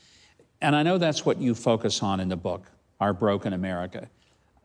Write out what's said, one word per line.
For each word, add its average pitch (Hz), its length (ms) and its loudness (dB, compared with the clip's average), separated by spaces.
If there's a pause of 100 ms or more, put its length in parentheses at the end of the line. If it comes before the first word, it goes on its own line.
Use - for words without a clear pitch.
(600)
and 147 160 2
I 151 60 2
know 175 160 2
that's 160 260 0
what 139 140 2
you 120 160 0
focus 113 480 0
on 98 180 0
in 92 80 -2
the 92 80 -2
book, 87 340 -6 (300)
Our 101 140 2
Broken 101 400 0
America. 92 520 -6 (580)